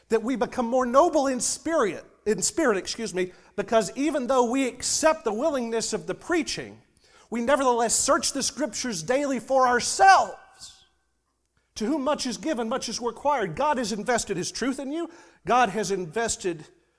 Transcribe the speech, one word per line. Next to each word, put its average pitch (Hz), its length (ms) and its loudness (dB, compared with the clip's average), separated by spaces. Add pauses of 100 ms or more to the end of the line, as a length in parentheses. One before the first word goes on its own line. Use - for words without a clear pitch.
that 220 140 2
we 247 120 -2
become 233 300 -2
more 247 220 0
noble 277 400 6
in 254 120 0
spirit, 226 640 -2 (220)
in 208 160 0
spirit, 247 360 2
excuse 185 360 -6
me, 180 200 -4 (220)
because 202 400 0
even 277 300 0
though 247 240 4
we 269 180 0
accept - 560 0
the 220 100 -2
willingness 233 600 -2
of 170 140 -6
the 180 80 -4
preaching, 160 680 -4 (480)
we 233 120 -4
nevertheless 247 520 2
search - 400 0
the 269 80 -4
Scriptures 240 640 -4
daily 262 360 0
for 262 280 2
ourselves. 247 680 6 (1400)
To 214 100 -4
whom 285 160 -2
much 285 240 -2
is 214 100 -6
given, 240 320 -4
much 254 180 -4
is 220 140 -8
required. 226 540 -2
God 285 240 0
has 214 120 -2
invested 214 460 -2
His 180 140 -4
truth 254 260 -4
in 269 140 -8
you. 330 180 -6 (340)
God 233 260 4
has 185 200 -4
invested 185 800 -4 (320)